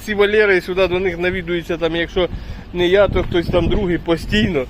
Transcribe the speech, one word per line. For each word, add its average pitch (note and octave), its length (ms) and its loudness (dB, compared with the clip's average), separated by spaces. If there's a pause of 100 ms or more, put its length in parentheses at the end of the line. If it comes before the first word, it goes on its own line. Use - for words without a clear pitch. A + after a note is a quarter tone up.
ці G#3+ 80 -4
Валери G3+ 480 4
сюди F#3 260 0
до F3+ 120 -2
них F3+ 200 -2
навідуються, F3 580 -4
там, E3 180 -2
якщо E3+ 320 0 (460)
не F3 140 0
я, F#3+ 200 6
то F3+ 160 0
хтось E3+ 240 0
там E3+ 200 2
другий F3 300 0
постійно. E3+ 720 0